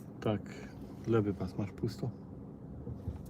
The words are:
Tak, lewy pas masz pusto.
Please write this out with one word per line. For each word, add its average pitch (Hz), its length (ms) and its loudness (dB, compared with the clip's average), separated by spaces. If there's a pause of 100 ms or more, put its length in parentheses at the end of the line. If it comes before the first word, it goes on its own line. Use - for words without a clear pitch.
(220)
Tak, 107 200 6 (680)
lewy 107 260 8
pas 92 240 0
masz 104 140 2
pusto. - 380 0 (1200)